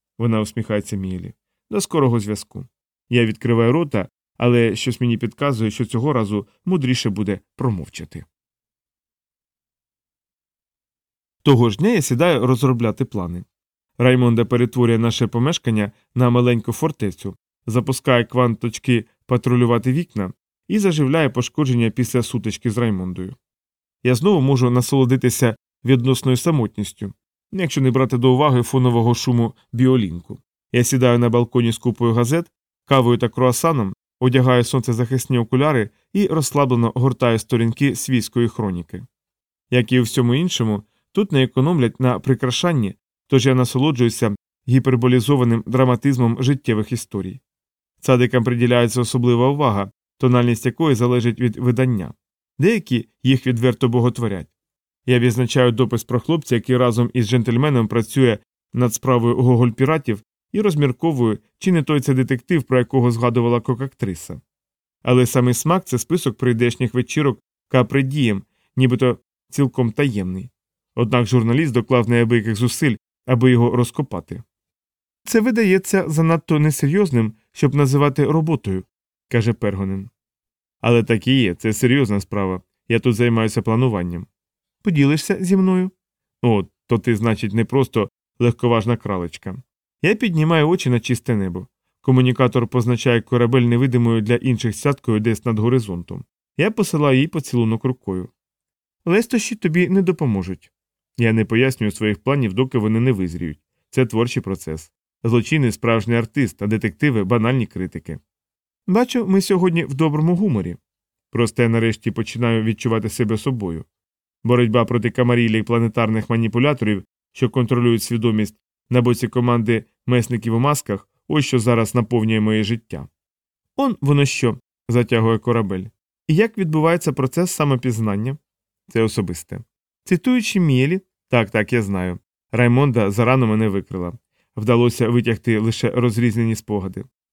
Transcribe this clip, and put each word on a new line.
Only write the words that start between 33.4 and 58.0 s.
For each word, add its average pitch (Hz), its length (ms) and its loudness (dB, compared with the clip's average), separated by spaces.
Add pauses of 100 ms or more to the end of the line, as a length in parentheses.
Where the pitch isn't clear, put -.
одягаю 127 440 4
сонцезахисні 123 760 -2
окуляри 127 520 0 (220)
і 196 140 0
розслаблено 131 680 0
гортаю 123 440 0
сторінки 117 580 0
свійської 117 520 -2
хроніки. 95 580 -8 (640)
Як 123 220 0
і 127 80 4
у - 20 2
всьому 120 320 0
іншому, 117 480 -2 (300)
тут 202 200 -2
не 135 120 2
економлять 131 560 0
на 123 180 0
прикрашанні, 127 760 -2 (320)
тож 127 200 2
я 131 80 4
насолоджуюся 123 800 0 (340)
гіперболізованим 123 960 2
драматизмом 123 760 0
життєвих 120 500 -2
історій. 101 480 -10 (600)
Цадикам 123 440 2
приділяється 120 560 2
особлива 120 480 2
увага, 117 420 -2 (280)
тональність 123 480 2
якої 143 280 0
залежить 120 460 0
від 120 160 -2
видання. 123 580 -2 (440)
Деякі 165 500 0 (140)
їх 127 240 2
відверто 123 420 0
боготворять. 117 600 -2 (580)
Я 127 120 4
відзначаю 123 540 2
допис 113 320 -2
про 117 160 -4
хлопця, 156 340 -2
який 120 220 0
разом 120 380 0
із 117 140 0
джентльменом 123 600 0
працює 117 500 0 (340)